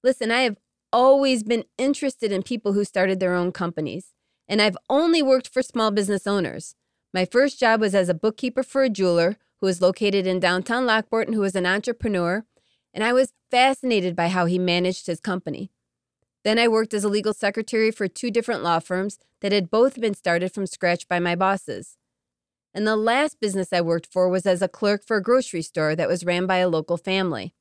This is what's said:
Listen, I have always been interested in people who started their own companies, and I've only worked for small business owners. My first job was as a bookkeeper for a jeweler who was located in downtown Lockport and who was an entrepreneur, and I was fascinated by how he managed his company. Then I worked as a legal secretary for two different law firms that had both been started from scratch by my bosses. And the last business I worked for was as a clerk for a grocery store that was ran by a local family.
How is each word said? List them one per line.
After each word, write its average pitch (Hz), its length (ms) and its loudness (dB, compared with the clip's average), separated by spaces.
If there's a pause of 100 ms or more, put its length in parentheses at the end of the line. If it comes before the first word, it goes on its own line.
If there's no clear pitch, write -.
Listen, 240 300 0
I 247 100 2
have 226 160 0 (340)
always 262 520 6
been 220 220 -2 (120)
interested 262 540 -2
in 196 100 -2
people 214 320 -4
who 202 100 0
started 190 360 0
their 180 160 2
own 180 160 0
companies, 165 640 -8 (320)
and 208 120 0
I've 311 180 2 (120)
only 320 320 2
worked 262 260 2
for 254 140 -2
small 220 300 -2
business 202 340 -2
owners. 190 480 -4 (400)
My 185 120 0
first 262 340 2
job 226 220 4
was 202 120 0
as 185 160 2
a 175 60 2
bookkeeper 240 480 -4
for 269 180 -2
a 262 80 2
jeweler 185 480 2 (200)
who 190 100 -2
was 180 160 0
located 190 420 2
in 185 140 0
downtown 185 480 0
Lockport 220 400 0
and 226 80 -4
who 214 60 0
was 190 140 -2
an 180 120 0
entrepreneur, 202 760 -2 (480)
and 214 120 -6
I 240 100 0
was 254 200 2 (180)
fascinated 247 640 2
by 170 140 0
how 180 180 0
he 180 100 0
managed 180 480 0
his 170 140 -6
company. 180 500 -8 (760)
Then 220 160 0
I 233 80 2
worked 220 260 0
as 208 120 -4
a 208 40 0
legal 208 240 0
secretary 220 560 -2
for 208 200 -4
two - 200 -8
different 226 340 -2
law 165 160 2
firms 190 380 -6 (220)
that 202 140 -2
had 190 160 0
both 233 320 2
been 214 120 -2
started 175 380 -2
from 196 140 -6
scratch 175 420 -2
by 175 100 -2
my 175 180 0
bosses. 185 600 -4 (760)
And 208 120 -2
the 214 120 2
last 247 420 0
business 190 320 -4
I 180 80 2
worked 165 280 -2
for 185 200 0
was 180 180 0
as 185 160 2
a 190 60 0
clerk 202 380 -2
for 220 100 -2
a 196 80 -2
grocery 233 380 0
store 156 340 -2
that 165 140 -2
was 175 160 -2
ran 180 200 0
by 185 120 0
a 180 100 2
local 165 300 -2
family. 180 640 -4